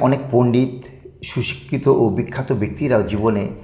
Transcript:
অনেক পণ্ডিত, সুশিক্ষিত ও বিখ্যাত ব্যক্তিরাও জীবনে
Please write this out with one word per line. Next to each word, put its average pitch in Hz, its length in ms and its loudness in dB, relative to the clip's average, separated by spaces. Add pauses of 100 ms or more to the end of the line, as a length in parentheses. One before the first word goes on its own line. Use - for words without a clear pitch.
অনেক 131 200 2 (100)
পণ্ডিত, 123 440 4 (500)
সুশিক্ষিত - 640 -4
ও 117 200 6
বিখ্যাত 120 440 -4
ব্যক্তিরাও 110 500 0
জীবনে 104 460 -2 (160)